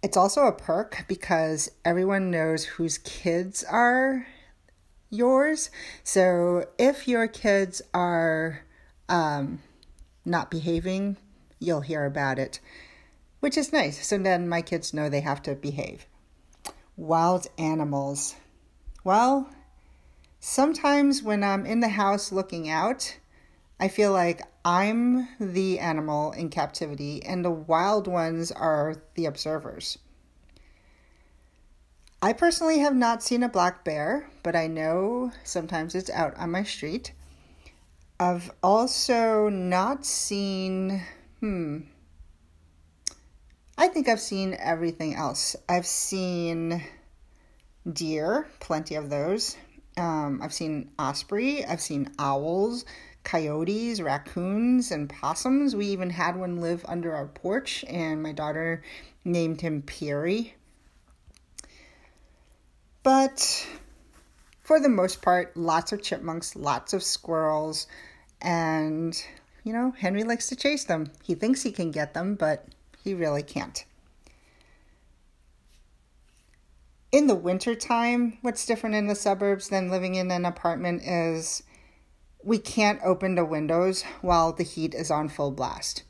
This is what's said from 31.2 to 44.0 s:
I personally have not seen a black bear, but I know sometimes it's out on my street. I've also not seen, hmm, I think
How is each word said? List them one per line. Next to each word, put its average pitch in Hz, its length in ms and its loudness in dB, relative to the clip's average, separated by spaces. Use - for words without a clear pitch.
I 208 100 4
personally 320 460 4
have 285 160 4
not 233 280 4
seen 240 200 0
a 247 60 2
black 180 360 2
bear, 165 460 -2
but 170 140 0
I 160 120 2
know 190 640 -2
sometimes 165 520 -6
it's 185 140 -4
out - 300 -2
on 170 140 -4
my 190 100 0
street. 202 500 -8
I've 175 340 0
also 226 880 4
not 185 560 0
seen, 190 960 -2
hmm, 170 400 -4
I 349 120 6
think 320 200 0